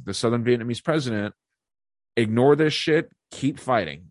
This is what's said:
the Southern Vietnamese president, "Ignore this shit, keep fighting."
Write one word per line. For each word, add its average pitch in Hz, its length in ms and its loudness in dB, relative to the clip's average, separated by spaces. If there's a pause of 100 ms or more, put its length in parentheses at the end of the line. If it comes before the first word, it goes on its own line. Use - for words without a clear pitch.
the 98 80 -8
Southern 117 320 0
Vietnamese 120 360 0
president, 120 540 -4 (800)
"Ignore 120 400 4
this 151 180 0
shit, - 380 0 (180)
keep - 300 -4
fighting." 90 520 -4